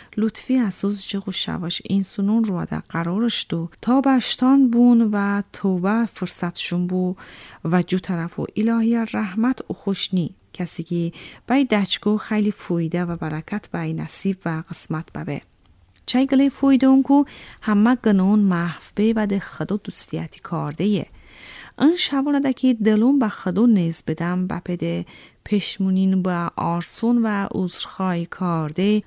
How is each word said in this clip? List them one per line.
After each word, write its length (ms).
لطفی 420
اساس 500
جغ 200
و 40
شوش 520
این 180
سنون 420
رو 200
ده 140
قرارش 720
دو 220
تا 180
بشتان 720
بون 420
و 300
توبه 540
فرصتشون 800
بو 280
و 180
جو 160
طرف 400
و 80
الهی 560
رحمت 480
و 40
خوشنی 600
کسی 300
که 300
بای 160
دچکو 520
خیلی 340
فویده 540
و 120
برکت 560
بای 220
نصیب 520
و 240
قسمت 420
ببه. 280
چای 180
گلی 240
فویده 360
اون 160
کو 220
همه 320
گنون 440
محو 440
بی 180
و 140
ده 120
خدا 380
دوستیتی 640
کارده 440
یه. 220
ان 180
شبانه 440
ده 120
که 220
دلون 440
به 100
خدا 380
نیز 400
بدم 400
به 180
پده 420
پشمونین 800
به 340
آرسون 680
و 260
عذرخواهی 760
کارده 800